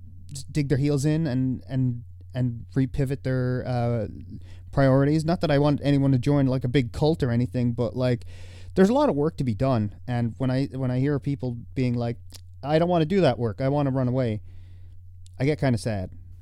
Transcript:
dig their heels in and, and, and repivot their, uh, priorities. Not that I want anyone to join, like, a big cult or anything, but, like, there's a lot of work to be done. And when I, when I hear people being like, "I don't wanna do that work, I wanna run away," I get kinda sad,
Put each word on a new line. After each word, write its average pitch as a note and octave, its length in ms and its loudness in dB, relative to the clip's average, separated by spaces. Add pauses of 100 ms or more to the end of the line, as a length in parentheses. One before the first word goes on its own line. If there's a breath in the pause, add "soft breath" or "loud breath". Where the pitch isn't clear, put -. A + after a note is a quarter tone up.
(520)
dig D3 180 0
their C#3 80 4
heels C#3+ 280 2
in D#3 220 2
and, B2+ 420 0
and, B2+ 340 -2 (300)
and B2 320 -2 (100)
repivot C3+ 480 0
their, B2+ 420 0
uh, A#2+ 420 -2 (640 soft breath)
priorities. C#3 520 4
Not E3 180 0
that D#3+ 80 0
I C#3+ 80 6
want C#3+ 240 4
anyone C#3 300 4
to C3 80 4
join, C#3+ 260 2
like, B2+ 180 0
a B2+ 40 0
big B2 240 2
cult D#3 320 2
or B2 80 0
anything, B2 400 0
but, A#2+ 240 -2
like, B2 300 0 (500 soft breath)
there's F#3+ 140 8
a A#3 40 2
lot C#4+ 160 4
of D#3 60 2
work D3 220 0
to D3+ 60 0
be A#2+ 120 0
done. A2 400 0 (120)
And A#2+ 300 -2
when C3 140 0
I, C3 140 2
when C3 260 -4
I B2+ 80 0
hear C#3+ 200 2
people B2+ 380 -4 (160)
being B2 200 0
like, A#2+ 240 -2 (440)
"I D3+ 160 2
don't E3+ 120 4
wanna E3+ 160 4
do F#3+ 160 2
that B2+ 180 4
work, A2+ 220 -2
I C3+ 80 2
wanna C#3 220 2
run C3 160 2
away," A#2+ 340 0 (1000 soft breath)
I C3 60 0
get D3 140 0
kinda B2+ 200 2
sad, G2 320 -4 (300)